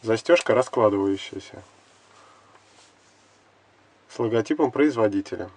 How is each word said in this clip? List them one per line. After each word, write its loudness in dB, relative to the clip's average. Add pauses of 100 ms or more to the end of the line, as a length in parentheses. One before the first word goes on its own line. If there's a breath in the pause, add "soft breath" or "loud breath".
Застежка 2
раскладывающаяся. -2 (2500 soft breath)
С -18
логотипом 0
производителя. 0